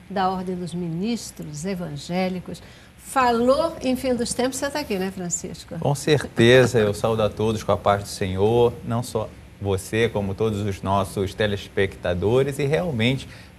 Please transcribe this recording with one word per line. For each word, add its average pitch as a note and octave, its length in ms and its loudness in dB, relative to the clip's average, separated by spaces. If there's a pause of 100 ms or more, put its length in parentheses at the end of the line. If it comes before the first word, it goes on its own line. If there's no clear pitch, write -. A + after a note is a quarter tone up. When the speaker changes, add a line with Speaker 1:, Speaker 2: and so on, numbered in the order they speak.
(100)
Speaker 1:
da F#3+ 180 0
Ordem F#3 280 -4
dos F3 180 -8
Ministros E3+ 920 -6
Evangélicos. F3+ 960 -4 (360)
Falou C4 840 2
em C4 140 0
fim B3+ 180 0
dos A#3+ 220 -2
tempos, C4 240 -2
você C#4+ 100 -2
tá D4 120 -4
aqui, A3+ 180 -2
né, F#3+ 140 -2
Francisco? F3+ 680 -8
Speaker 2:
Com C#3+ 160 2
certeza, B2 840 6
eu G#2 120 4
saúdo A2 300 0
a G#2 80 2
todos G#2+ 320 -2
com - 80 0
a G2 60 4
paz G2+ 260 2
do G2+ 60 -12
Senhor, G#2+ 640 2 (120)
não A#2 160 -2
só A#2 280 -6 (320)
você, G2+ 480 0
como G2+ 260 -4
todos G#2 280 0
os G2+ 200 -4
nossos F#2+ 500 0
telespectadores, G2+ 1300 0
e D3 60 -2
realmente C3+ 640 0 (300)